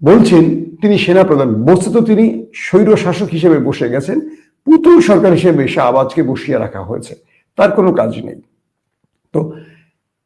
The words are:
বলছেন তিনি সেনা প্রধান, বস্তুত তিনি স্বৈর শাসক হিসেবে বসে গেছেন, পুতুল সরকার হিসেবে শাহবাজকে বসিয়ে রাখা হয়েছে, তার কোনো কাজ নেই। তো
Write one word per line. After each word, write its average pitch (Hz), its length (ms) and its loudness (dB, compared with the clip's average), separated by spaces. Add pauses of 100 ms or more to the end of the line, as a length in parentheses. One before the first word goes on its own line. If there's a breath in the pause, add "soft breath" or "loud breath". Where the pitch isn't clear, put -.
বলছেন 170 720 2
তিনি 208 220 0
সেনা 180 260 2
প্রধান, 131 400 0
বস্তুত 185 400 2
তিনি 220 500 0
স্বৈর 208 440 0
শাসক 180 340 -4
হিসেবে 165 280 0
বসে 127 300 -4
গেছেন, 160 320 -6 (440 loud breath)
পুতুল 330 360 6
সরকার 190 320 2
হিসেবে 160 340 0
শাহবাজকে 135 560 -2
বসিয়ে 131 340 -4
রাখা 104 220 -8
হয়েছে, 95 360 -12 (400)
তার 196 160 2
কোনো 185 220 0
কাজ 110 320 -4
নেই। - 160 -18 (920)
তো 156 200 -4 (720 loud breath)